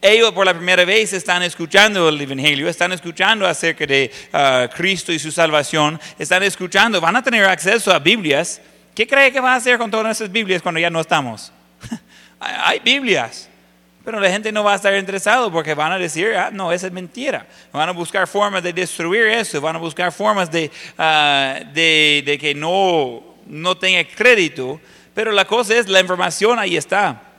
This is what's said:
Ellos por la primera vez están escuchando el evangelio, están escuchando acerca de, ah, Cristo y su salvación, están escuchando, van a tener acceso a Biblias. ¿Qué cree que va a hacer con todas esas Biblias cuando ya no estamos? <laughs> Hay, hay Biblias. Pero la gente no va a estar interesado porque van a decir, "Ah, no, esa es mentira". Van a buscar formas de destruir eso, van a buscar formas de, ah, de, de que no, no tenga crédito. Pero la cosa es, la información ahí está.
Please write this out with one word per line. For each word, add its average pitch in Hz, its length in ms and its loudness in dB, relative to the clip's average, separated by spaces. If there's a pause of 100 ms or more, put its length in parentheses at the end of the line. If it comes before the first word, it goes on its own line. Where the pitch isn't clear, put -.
Ellos 220 300 4
por 190 140 0
la 180 80 4
primera 180 320 2
vez 202 280 0
están 180 300 -2
escuchando 180 680 2
el 151 120 -2
evangelio, 139 480 -2
están 175 220 -2
escuchando 185 560 -2
acerca 160 380 -2
de, 139 260 0 (200)
ah, 131 420 2
Cristo 180 380 -4
y 160 80 -2
su 151 120 -10
salvación, 156 680 0 (200)
están 180 240 0
escuchando, 196 580 0
van 170 140 2
a 254 80 0
tener 226 220 2
acceso 190 460 2
a 165 80 4
Biblias. 160 640 0 (320)
¿Qué 226 140 -2
cree 269 240 4
que 269 80 -2
va 254 140 2
a - 20 2
hacer 247 220 2
con 226 140 -2
todas 220 260 -2
esas 214 140 -8
Biblias 185 300 -2
cuando 165 180 -4
ya 170 100 2
no 165 120 -2
estamos? 135 500 -4 (300)
<laughs> - 580 -16
Hay, - 240 -8
hay 180 160 0
Biblias. 233 720 -2 (580)
Pero 220 140 -6
la 196 80 2
gente 214 240 -4
no 214 100 -2
va 208 80 4
a 202 60 2
estar 196 180 2
interesado 196 560 0
porque 156 220 -2
van 151 180 -2
a 190 60 -4
decir, 175 360 -4
"Ah, 196 160 -2
no, 190 220 -6
esa 180 160 -4
es 185 60 -10
mentira". 185 520 -8 (280)
Van 156 160 -2
a - 20 -4
buscar 175 340 -4
formas 196 380 -2
de 175 80 -4
destruir 180 560 -2
eso, 214 320 -2
van 156 160 -4
a 165 40 -8
buscar 165 340 -4
formas 202 360 -2
de, 160 220 -2 (260)
ah, 147 640 2 (140)
de, 156 520 4
de 143 120 -2
que 147 180 -4
no, 160 680 0 (240)
no 170 300 -4
tenga 185 300 2
crédito. 160 720 0 (340)
Pero 220 200 -2
la 196 100 4
cosa 214 320 0
es, 233 140 0
la 190 100 4
información 185 580 0
ahí 185 200 -2
está. 165 440 -2 (180)